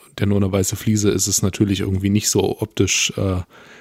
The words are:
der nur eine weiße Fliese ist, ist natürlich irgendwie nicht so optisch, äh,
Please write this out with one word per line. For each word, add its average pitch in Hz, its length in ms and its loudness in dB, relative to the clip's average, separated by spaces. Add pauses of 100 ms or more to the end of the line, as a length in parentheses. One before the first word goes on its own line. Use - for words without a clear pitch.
(180)
der 101 100 0
nur 101 100 2
eine 98 140 0
weiße 98 240 0
Fliese 104 360 0
ist, 95 160 0
ist 98 160 0
natürlich 98 360 0
irgendwie 98 300 -2
nicht 104 200 0
so 98 300 0
optisch, - 560 0
äh, 95 220 0 (440)